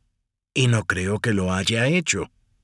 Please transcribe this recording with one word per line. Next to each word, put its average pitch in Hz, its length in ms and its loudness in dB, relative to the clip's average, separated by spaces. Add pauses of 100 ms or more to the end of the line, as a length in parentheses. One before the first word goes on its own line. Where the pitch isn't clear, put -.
(540)
y 127 140 2
no 110 160 2
creo 95 340 -2
que 113 160 -2
lo 92 180 0
haya 110 360 0
hecho. 170 420 -2 (320)